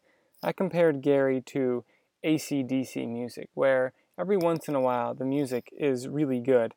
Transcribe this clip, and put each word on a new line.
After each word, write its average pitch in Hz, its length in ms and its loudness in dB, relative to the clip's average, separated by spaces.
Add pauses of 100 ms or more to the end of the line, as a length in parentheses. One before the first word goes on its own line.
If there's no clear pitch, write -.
(420)
I - 100 -2
compared 165 480 2
Gary 135 460 2
to 123 380 -2 (380)
A 156 140 2
C 143 260 -2
D 131 220 -2
C 131 220 -6
music, 117 480 -8
where 131 400 2 (240)
every 185 180 0
once 165 320 0
in 147 60 -2
a 135 60 0
while 123 340 0
the 131 100 -6
music 131 500 -2
is 131 320 -2
really 139 320 -2
good, 120 380 2